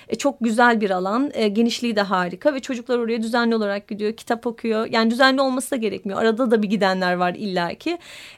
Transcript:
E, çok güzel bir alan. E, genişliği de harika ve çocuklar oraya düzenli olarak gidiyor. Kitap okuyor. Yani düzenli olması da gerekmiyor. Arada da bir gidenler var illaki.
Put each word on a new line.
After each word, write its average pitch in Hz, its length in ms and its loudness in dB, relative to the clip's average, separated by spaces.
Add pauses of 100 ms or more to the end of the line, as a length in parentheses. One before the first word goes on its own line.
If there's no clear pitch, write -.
E, - 60 -2
çok 277 260 -2
güzel 233 400 4
bir 202 100 0
alan. 196 440 0
E, 220 140 2
genişliği 233 480 0
de 202 60 2
harika 185 520 0
ve 262 60 -4
çocuklar 240 380 -4
oraya 226 240 -2
düzenli 226 340 0
olarak 202 320 -4
gidiyor. 208 240 -4
Kitap 226 340 -6
okuyor. 226 440 -2
Yani 226 200 2
düzenli 262 300 4
olması 262 300 -2
da 277 60 -2
gerekmiyor. 196 440 -4
Arada 226 300 2
da 220 120 4
bir 202 60 -2
gidenler 185 460 2
var 180 240 0
illaki. 190 600 -4 (400)